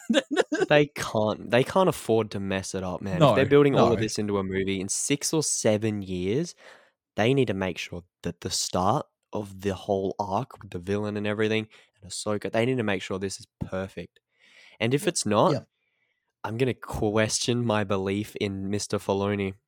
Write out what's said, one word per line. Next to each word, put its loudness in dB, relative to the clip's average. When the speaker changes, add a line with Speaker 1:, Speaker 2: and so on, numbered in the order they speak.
Speaker 1:
<laughs> 4
Speaker 2:
They 6
can't, -2
they 4
can't 2
afford 0
to -6
mess -4
it -4
up, -6
man. -4
If -2
Speaker 1:
No, 6
Speaker 2:
they're 4
building 6
all 6
of 0
Speaker 1:
no. 0
Speaker 2:
this -4
into -2
a 0
movie, -2
in -6
six -2
or 2
seven 0
years, -2
they 4
need 4
to -2
make -2
sure -10
that -6
the -6
start 0
of -8
the -2
whole -2
arc -4
with -16
the -6
villain -4
and -4
everything, 0
and -18
Ahsoka, -4
they 4
need 2
to 0
make 0
sure -6
this -6
is -20
perfect. -8
And 2
if 2
Speaker 1:
Yep. -2
Speaker 2:
it's -4
not, 4
Speaker 1:
Yep. -4
Speaker 2:
I'm -6
gonna 0
question 0
my 2
belief -2
in -4
Mister -2
Filoni 0